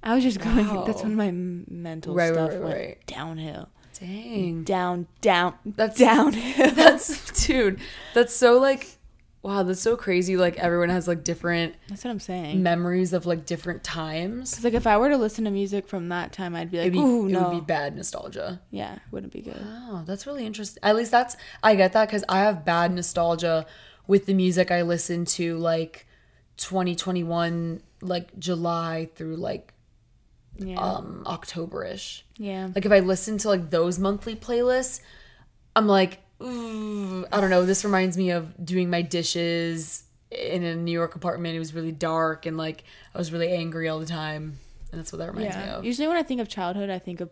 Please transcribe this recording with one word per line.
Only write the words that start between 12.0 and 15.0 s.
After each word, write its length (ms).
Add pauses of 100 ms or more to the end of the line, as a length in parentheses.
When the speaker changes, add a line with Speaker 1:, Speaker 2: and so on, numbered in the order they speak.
Speaker 1:
what 80
I'm 80
saying. 420
Speaker 2:
memories 520
of, 120
like, 200
different 400
times. 680
Speaker 1:
'Cause, 120
like, 80
if 140
I 100
were 120